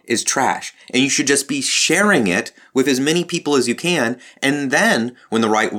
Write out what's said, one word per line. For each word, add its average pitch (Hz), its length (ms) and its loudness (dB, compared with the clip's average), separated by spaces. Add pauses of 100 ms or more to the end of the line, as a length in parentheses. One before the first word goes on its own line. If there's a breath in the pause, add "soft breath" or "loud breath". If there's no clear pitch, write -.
is 113 200 -2
trash. - 480 -2 (160 loud breath)
And 127 140 0
you 135 80 0
should 135 160 -2
just 139 200 0
be 147 140 -4
sharing 170 640 2
it 90 240 -2 (220 loud breath)
with 131 160 2
as 127 100 2
many 160 260 0
people - 320 -2
as 120 120 2
you 117 60 0
can. 131 440 -2 (240 loud breath)
And 139 280 0
then 143 460 0 (120 loud breath)
when 113 140 0
the 110 80 2
right, 110 280 2